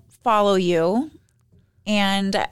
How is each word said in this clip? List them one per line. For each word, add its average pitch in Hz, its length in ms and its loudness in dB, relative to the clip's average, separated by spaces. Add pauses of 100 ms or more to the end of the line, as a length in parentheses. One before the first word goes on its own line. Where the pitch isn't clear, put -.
(240)
follow 208 320 2
you 180 540 0 (800)
and 196 640 -2